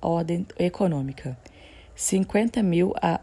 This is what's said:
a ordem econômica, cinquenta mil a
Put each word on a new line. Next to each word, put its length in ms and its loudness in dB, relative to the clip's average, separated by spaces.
a 60 0
ordem 360 0
econômica, 800 -2
cinquenta 680 0
mil 400 4
a 220 0